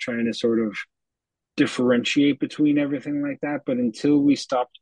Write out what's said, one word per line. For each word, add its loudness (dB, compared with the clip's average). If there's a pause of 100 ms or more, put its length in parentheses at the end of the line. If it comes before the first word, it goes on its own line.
trying -4
to 0
sort 0
of -2 (800)
differentiate 2
between 0
everything -4
like -6
that. -4
But -2
until 2
we 4
stop -2 (140)